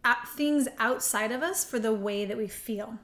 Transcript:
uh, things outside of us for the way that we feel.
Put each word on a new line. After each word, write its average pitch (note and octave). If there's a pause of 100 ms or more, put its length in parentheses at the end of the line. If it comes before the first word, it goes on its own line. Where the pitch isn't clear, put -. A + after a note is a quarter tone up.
uh, A#3+ (120)
things D4 (100)
outside A3
of B3+
us F4+
for B3
the A3
way G3+
that G#3
we G#3+
feel. A3